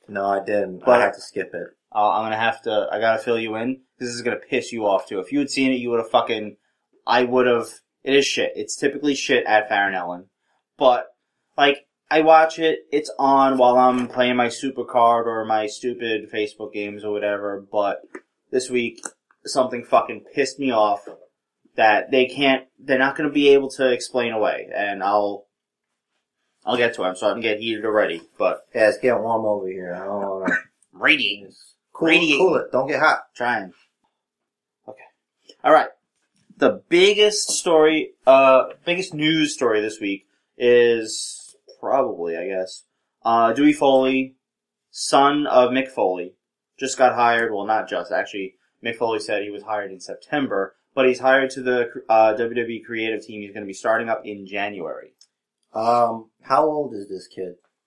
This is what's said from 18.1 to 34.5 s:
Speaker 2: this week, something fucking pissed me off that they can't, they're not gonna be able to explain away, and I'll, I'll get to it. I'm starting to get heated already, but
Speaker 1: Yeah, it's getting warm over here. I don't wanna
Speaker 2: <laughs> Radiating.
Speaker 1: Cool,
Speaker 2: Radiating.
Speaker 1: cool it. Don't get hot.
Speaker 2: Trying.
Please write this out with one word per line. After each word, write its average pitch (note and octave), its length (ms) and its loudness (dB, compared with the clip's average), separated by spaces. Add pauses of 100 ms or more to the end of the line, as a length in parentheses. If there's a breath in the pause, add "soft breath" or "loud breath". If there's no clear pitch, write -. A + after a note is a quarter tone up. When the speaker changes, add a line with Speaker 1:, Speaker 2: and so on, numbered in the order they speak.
Speaker 2:
this B2+ 200 -2
week, A#2+ 320 -4 (420)
something B2 400 -2
fucking - 400 -2 (100)
pissed C#3 240 -2
me C3+ 120 -2
off G#2+ 360 0 (720)
that G#2+ 340 2
they C3 160 4
can't, C3+ 380 0 (140)
they're C3+ 200 0
not C3+ 180 0
gonna D3+ 140 -4
be C#3+ 200 4
able C#3 200 6
to C3 220 0
explain A#2+ 400 -4
away, F#2 420 -2
and G2+ 280 -6
I'll, G#2 440 0 (1160)
I'll A#2+ 120 -2
get A#2+ 180 0
to G#2 100 -6
it. - 20 -2
I'm F2+ 100 -4
starting G#2+ 260 -2
to A2+ 60 0
get G#2+ 120 -2
heated A2 240 -4
already, G2 380 0 (140)
but - 380 -2
Speaker 1:
Yeah, A2 140 4
it's G2+ 100 0
getting A#2 240 0
warm A2+ 240 -2
over G2+ 220 -2
here. F#2 260 -10
I F#2 100 -12
don't G2+ 160 -6 (200)
wanna F#2 140 -2 (200)
Speaker 2:
<laughs> - 180 -20
Radiating. G2+ 600 -2 (400)
Speaker 1:
Cool, E3 160 -2
Speaker 2:
Radiating. E3 300 4
Speaker 1:
cool E3+ 180 4
it. G#2+ 160 -4
Don't C3 160 0
get C#3 120 -2
hot. D3+ 200 2 (160)
Speaker 2:
Trying. A2 360 -4 (1160)